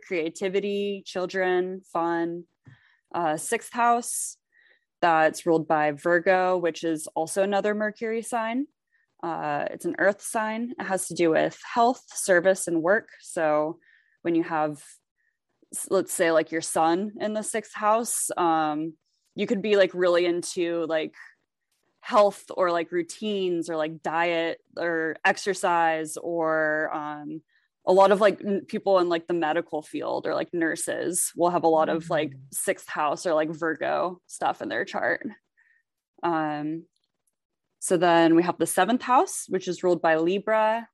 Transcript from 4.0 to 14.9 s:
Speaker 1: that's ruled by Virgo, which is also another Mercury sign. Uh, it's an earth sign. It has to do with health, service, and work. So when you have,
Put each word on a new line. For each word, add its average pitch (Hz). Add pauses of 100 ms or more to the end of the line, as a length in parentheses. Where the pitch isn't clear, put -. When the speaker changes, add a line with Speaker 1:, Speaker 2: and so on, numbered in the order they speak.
Speaker 1:
that's 160
ruled 160
by 151
Virgo, 185
which 170
is 160
also 160
another 202
Mercury 214
sign. 233 (560)
Uh, 160
it's -
an 175
earth 202
sign. 226
It -
has 190
to 170
do 165
with 156 (160)
health, 240
service, 185
and 165
work. 202 (120)
So 151 (440)
when 170
you 165
have, 156 (920)